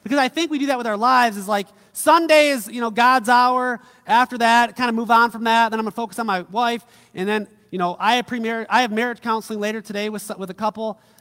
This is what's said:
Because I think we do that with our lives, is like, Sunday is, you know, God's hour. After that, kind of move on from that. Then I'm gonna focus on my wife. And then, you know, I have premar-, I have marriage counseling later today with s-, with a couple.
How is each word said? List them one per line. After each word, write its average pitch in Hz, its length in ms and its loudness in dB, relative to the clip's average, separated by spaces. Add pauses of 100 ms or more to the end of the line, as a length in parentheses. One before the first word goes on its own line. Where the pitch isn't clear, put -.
Because 240 140 -2
I 262 100 2
think 330 220 -4
we 302 100 -4
do 277 80 -2
that 269 100 0
with 240 100 -6
our 208 100 -2
lives, 240 400 2
is 196 100 -10
like, 202 200 -4 (260)
Sunday 311 560 4
is, 247 180 -2
you 233 140 -8
know, 233 80 -2
God's 233 400 2
hour. 247 500 2 (280)
After 247 300 2
that, 233 380 4
kind 254 140 -2
of 226 60 -2
move 233 160 -2
on 233 200 6
from 226 120 -10
that. 226 260 2
Then 220 100 -2
I'm 220 60 -4
gonna 208 60 -6
focus 233 280 -8
on 233 60 -6
my 190 180 -2
wife. 233 420 -4 (280)
And 185 140 -6
then, 208 200 -2 (240)
you 180 60 -8
know, 180 220 -4
I 214 160 2
have 247 100 -2
premar-, 226 440 -6
I 226 120 4
have 233 100 -2
marriage 233 300 -4
counseling 220 380 -6
later 214 220 -6
today 208 280 -8
with 214 200 -10
s-, 214 80 -12
with 185 120 -10
a 185 40 -14
couple. 214 460 -6 (220)